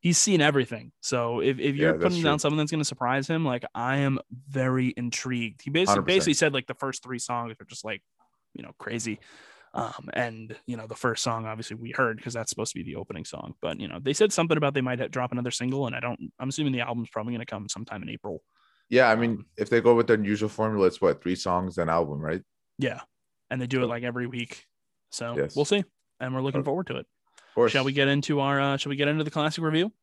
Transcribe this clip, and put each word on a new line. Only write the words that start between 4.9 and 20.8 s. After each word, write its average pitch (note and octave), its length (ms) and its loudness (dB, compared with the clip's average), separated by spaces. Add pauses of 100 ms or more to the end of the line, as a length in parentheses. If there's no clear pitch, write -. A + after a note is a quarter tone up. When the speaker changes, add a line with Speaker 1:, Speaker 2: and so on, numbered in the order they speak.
Speaker 1:
intrigued. A#2+ 640 -6
He - 80 -8
basically, F3+ 220 4
Speaker 2:
Hundred G3+ 100 4
percent. F#3 140 4
Speaker 1:
basically F3 180 4
said, D#3 180 4
like, C3 140 -2
the B2+ 80 -8
first - 280 -6
three B2 160 -8
songs A#2 400 -6
are G#2 60 -20
just, - 220 -14
like, G#2 160 -8 (500)
you - 100 -14
know, - 160 -16
crazy. A2 400 -6 (540)
Um, - 420 -8
and, A2+ 520 -6
you A#2+ 100 -6
know, A2 120 -12
the A2 80 -12
first A#2 260 0
song, A2+ 240 -2
obviously, A2 300 -8
we A#2 160 -10
heard A#2 280 0
'cause A#2 120 -8
that's A#2 180 -6
supposed - 220 -4
to - 60 -10
be E2+ 40 -8
the F2+ 140 -8
opening - 280 -10
song. - 380 -12
But, E2 160 -4
you G2+ 80 -8
know, E2+ 140 -10
they C#3 120 0
said G#3 200 4
something E3 240 2
about C#3+ 180 2
they C#3 60 2
might B2+ 180 -2
ha-, B2 80 -2
drop B2 240 -4
another B2 220 -4
single, C3 340 -2
and A#2+ 80 -6
I B2 60 -6
don't, A#2+ 180 -6 (220)
I'm B2+ 80 -4
assuming C#3 240 0
the B2 80 0
album's A#2 300 -4
probably A2+ 240 -4
gonna A#2 120 -8
come G#2 220 -8
sometime G#2+ 340 -10
in - 60 -12
April. G2 340 -10 (460)
Speaker 2:
Yeah, A#2+ 220 8
I A2 40 8
mean, A#2 160 2
Speaker 1:
Um, G#2+ 160 -6 (100)
Speaker 2:
if G#2 140 -4
they A#2+ 100 6
go A#2+ 140 8
with A#2 140 4
their A2 120 6
usual G#2 280 0
formula, G#2+ 400 2